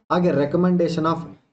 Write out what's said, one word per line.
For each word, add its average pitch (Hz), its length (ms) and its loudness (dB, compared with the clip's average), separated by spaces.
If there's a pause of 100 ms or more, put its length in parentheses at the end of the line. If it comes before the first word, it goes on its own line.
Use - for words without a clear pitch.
(120)
ಹಾಗೆ 175 180 2
recommendation 170 720 0
of 165 160 0 (340)